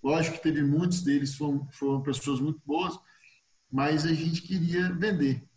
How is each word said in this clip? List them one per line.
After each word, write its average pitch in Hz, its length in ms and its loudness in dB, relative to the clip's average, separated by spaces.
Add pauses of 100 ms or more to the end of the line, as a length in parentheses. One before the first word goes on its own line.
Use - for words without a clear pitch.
Lógico 160 340 0
que - 60 -14
teve 147 200 2
muitos 160 400 2
deles, 139 320 2
foram, 143 380 -2
foram 139 300 -2
pessoas 139 380 -2
muito 151 240 -2
boas, 165 340 -2 (720)
mas 147 360 0
a 165 60 2
gente 165 300 -2
queria 180 500 0
vender. 156 540 0 (100)